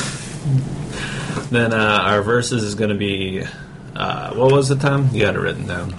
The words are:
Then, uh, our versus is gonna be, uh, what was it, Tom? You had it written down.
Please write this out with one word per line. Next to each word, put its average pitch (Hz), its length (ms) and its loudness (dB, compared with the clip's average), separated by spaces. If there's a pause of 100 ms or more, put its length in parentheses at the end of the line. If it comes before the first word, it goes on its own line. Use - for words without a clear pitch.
(1500)
Then, 117 220 2
uh, 107 300 4
our 101 200 4
versus 120 420 2
is 104 100 -2
gonna 104 220 0
be, 95 480 -2 (500)
uh, - 400 -4
what 127 160 4
was 139 220 4
it, 139 80 0
Tom? 139 320 2
You 107 140 2
had 95 100 2
it - 20 -2
written 85 300 -4
down. 90 300 -6